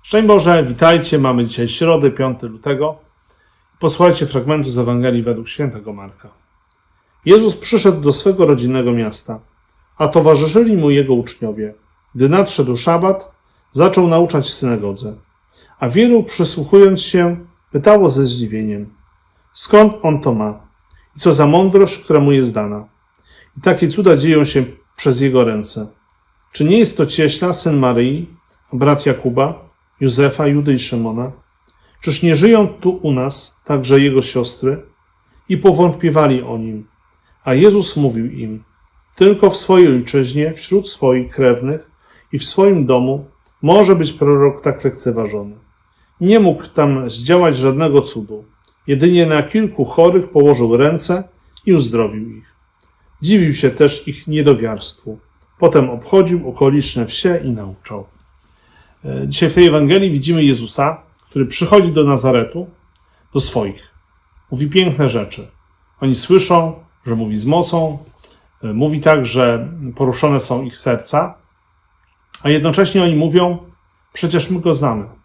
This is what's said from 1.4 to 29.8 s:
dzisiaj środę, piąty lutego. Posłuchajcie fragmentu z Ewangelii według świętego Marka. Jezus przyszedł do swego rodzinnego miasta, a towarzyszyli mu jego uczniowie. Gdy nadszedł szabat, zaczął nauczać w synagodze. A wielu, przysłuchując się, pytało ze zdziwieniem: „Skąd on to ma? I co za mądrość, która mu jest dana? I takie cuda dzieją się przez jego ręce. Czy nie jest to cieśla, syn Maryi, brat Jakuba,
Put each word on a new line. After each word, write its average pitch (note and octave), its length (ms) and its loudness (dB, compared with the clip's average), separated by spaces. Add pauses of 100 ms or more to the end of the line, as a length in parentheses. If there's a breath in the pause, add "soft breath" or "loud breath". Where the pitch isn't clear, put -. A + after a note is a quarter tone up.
dzisiaj A#2 220 -6
środę, D3+ 440 0
piąty C3 360 -6
lutego. C#3+ 520 -6 (800)
Posłuchajcie E3+ 460 2
fragmentu C3+ 440 -4
z A#2+ 80 -4
Ewangelii A#2+ 460 -2
według A2+ 240 -6
świętego A2 460 -10
Marka. G2 360 -20 (960)
Jezus G3+ 300 4
przyszedł F#3+ 460 0
do C#3+ 120 0
swego F#3+ 320 0
rodzinnego B2 480 0
miasta, A2 460 -8 (580)
a D3+ 100 -2
towarzyszyli D#3+ 720 2
mu D3+ 120 2
jego C#3 240 2
uczniowie. A2 600 -6 (420)
Gdy C3 140 2
nadszedł C#3+ 460 0
szabat, E3+ 560 -2 (400)
zaczął F3+ 360 2
nauczać E3 380 0
w - 80 -10
synagodze. G#2 600 -6 (640 soft breath)
A C#3 100 -4
wielu, A3+ 340 2
przysłuchując F#3+ 760 2
się, F3 440 -2 (260)
pytało F#3+ 380 4
ze C3+ 160 0
zdziwieniem: G#2+ 680 -8 (600)
„Skąd G#3+ 480 4
on D3+ 200 -2
to B2+ 120 -2
ma? G#2+ 340 -8 (480)
I - 40 -20
co E3 140 4
za C#3+ 140 2
mądrość, F#3+ 500 4
która D#3 220 0
mu C#3+ 120 2
jest B2+ 220 0
dana? G#2+ 340 -8 (720 soft breath)
I - 40 -18
takie F3+ 260 0
cuda F3+ 300 4
dzieją D3+ 280 2
się C#3 180 0 (320)
przez C3 260 -2
jego B2+ 220 2
ręce. G#2+ 440 -6 (640)
Czy - 120 -4
nie F#3+ 160 4
jest - 180 0
to - 80 0
cieśla, D#3+ 480 -2
syn D#3+ 240 -2
Maryi, C3 500 -2 (460)
brat C#3+ 320 0
Jakuba, C3 640 -4 (300)